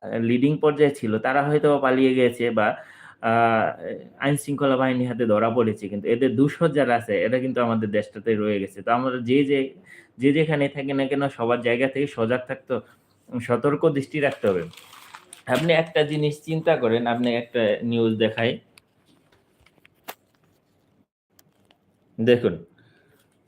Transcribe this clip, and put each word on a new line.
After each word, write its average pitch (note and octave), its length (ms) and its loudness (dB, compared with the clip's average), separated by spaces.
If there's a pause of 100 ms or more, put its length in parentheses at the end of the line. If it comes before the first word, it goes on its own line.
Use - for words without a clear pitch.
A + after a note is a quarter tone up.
(200)
লিডিং B2 380 2
পর্যায়ে D3 360 2
ছিল, A2 240 -2
তারা C3 240 0
হয়তো D3 360 2
পালিয়ে C3 360 4
গেছে A#2+ 360 2
বা, G#2+ 260 0 (460)
আহ, A2+ 440 2 (520)
আইন C#3+ 180 0
শৃঙ্খলা C#3 400 0
বাহিনীর B2+ 320 0
হাতে A#2+ 180 -2
ধরা G#2+ 240 2
পড়েছে, A2 380 0
কিন্তু G2+ 200 -6
এদের A#2+ 280 2
দোসর D3 320 2
যারা C3+ 260 0
আছে, A2 300 -2
এরা A#2+ 140 0
কিন্তু B2+ 220 -4
আমাদের A2 300 0
দেশটাতে G#2+ 440 -2
রয়ে G#2 260 -2
গেছে। G2 220 -10
তো A#2 100 -2
আমরা B2+ 280 -2
যে, B2+ 240 2
যে, C3+ 300 -2 (440)
যে C3+ 140 4
যেখানে D3 360 0
থাকি C#3 240 -6
না C3+ 140 0
কেন, C#3 220 -2
সবার A#2+ 320 -2
জায়গা A#2+ 280 0
থেকে C#3 180 -4
সজাগ A#2+ 420 -2
থাকতে, B2+ 320 -6 (600)
সতর্ক C#3+ 460 0
দৃষ্টি C#3+ 320 -4
রাখতে C3+ 280 -2
হবে। F#2 140 0 (840)
আপনি D#3 260 0
একটা D#3+ 300 2
জিনিস D3+ 420 -4
চিন্তা D#3+ 320 0
করেন, A#2 300 0
আপনি A#2+ 280 0
একটা A#2 480 0
নিউজ A#2 360 0
দেখাই, A2+ 400 0 (3500)
দেখুন, A#2 440 2 (840)